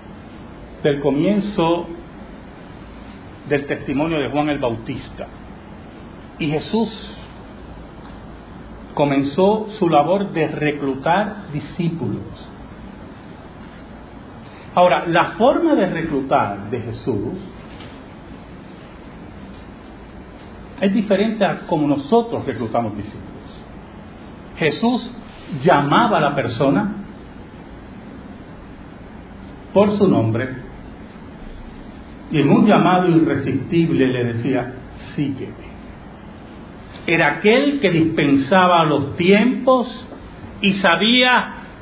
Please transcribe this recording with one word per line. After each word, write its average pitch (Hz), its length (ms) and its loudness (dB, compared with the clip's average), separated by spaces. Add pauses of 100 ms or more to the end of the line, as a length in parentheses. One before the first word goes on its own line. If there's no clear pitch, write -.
(840)
del 143 160 4
comienzo 170 880 2 (1600)
del 139 200 0
testimonio 151 520 -2
de 135 100 0
Juan 147 200 0
el 143 80 0
Bautista. 123 680 -4 (1120)
Y 165 80 0
Jesús 202 680 -2 (1800)
comenzó 151 760 4
su - 180 0
labor 160 440 4
de 151 160 2
reclutar 147 1040 0
discípulos. 139 960 -6 (2250)
Ahora, 175 320 6
la 165 200 4 (120)
forma 311 380 6
de 220 100 4
reclutar 135 840 0
de 120 100 -4
Jesús 113 560 -4 (3500)
es 202 100 6
diferente 208 540 4
a 156 220 0
como 151 200 2
nosotros 147 600 2
reclutamos 113 500 -2
discípulos. - 260 -10 (1300)
Jesús 226 540 2 (500)
llamaba 165 560 6
a 160 40 4
la 143 120 2
persona 139 600 2 (2750)
por 202 200 6
su 208 160 4
nombre 127 420 4 (1800)
Y 151 100 4
en 143 80 6
un 208 160 8
llamado 180 440 6
irresistible 139 960 4
le 120 260 0
decía, 127 400 -2 (420)
"Sígueme". - 500 -4 (1400)
Era 160 260 4
aquel 262 460 4
que 185 120 4
dispensaba 165 960 6
los 147 300 0
tiempos 226 920 4 (540)
y 196 120 4
sabía 226 800 4 (280)